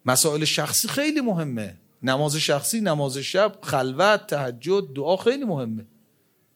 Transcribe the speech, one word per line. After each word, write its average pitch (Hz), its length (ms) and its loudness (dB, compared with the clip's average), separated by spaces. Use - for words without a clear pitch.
مسائل 151 380 2
شخصی 151 440 0
خیلی 302 320 0
مهمه، 143 560 -4
نماز 143 340 2
شخصی، 151 440 0
نماز 143 380 0
شب، 208 440 0
خلوت، 151 640 2
تهجد، 143 680 -2
دعا 151 220 2
خیلی 262 280 0
مهمه، 117 420 -4